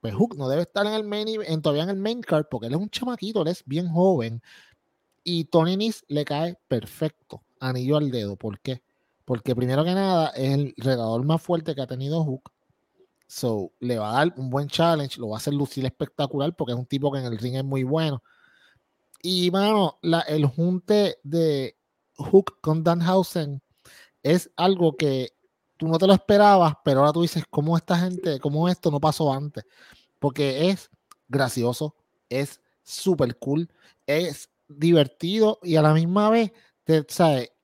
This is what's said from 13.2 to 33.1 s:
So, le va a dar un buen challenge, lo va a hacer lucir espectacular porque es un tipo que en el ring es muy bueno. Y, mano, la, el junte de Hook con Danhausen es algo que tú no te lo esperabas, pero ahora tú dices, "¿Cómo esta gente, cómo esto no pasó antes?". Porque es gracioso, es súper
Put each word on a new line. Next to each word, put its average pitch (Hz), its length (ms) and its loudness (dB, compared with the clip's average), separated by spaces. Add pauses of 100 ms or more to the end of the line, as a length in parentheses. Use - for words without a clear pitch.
So, 110 520 -4
le 123 180 -4
va 107 140 -4
a 131 140 2
dar 175 140 -2
un 131 120 -8
buen 139 160 -2
challenge, 156 540 -2
lo 113 80 -8
va 107 80 -6
a - 20 -8
hacer 143 160 -4
lucir 139 300 -4
espectacular 139 720 -4
porque 123 160 -6
es 120 60 -4
un 127 80 -8
tipo 139 260 -2
que 139 80 -6
en 127 60 -6
el 113 120 -6
ring 123 160 -6
es 135 100 -4
muy 135 200 -2
bueno. 147 400 -2 (1000)
Y, 180 300 0
mano, 196 500 2
la, 165 200 2
el 151 240 0
junte 180 760 0
de 147 540 -2 (400)
Hook - 440 2
con 160 220 -2
Danhausen 170 800 0 (600)
es 170 320 2
algo 175 400 2
que 135 340 0 (460)
tú 160 100 -4
no 160 100 2
te 190 120 4
lo 202 40 10
esperabas, 196 600 6 (100)
pero 135 160 4
ahora 147 120 6
tú 170 100 0
dices, 165 260 -2
"¿Cómo 160 280 0
esta 170 220 0
gente, 175 420 -4
cómo 151 280 0
esto 175 220 0
no 147 80 -2
pasó 147 340 0
antes?". 135 320 -6 (540)
Porque 143 500 0
es 190 220 -4 (380)
gracioso, 127 680 -2 (340)
es 135 320 -6 (220)
súper 143 560 -2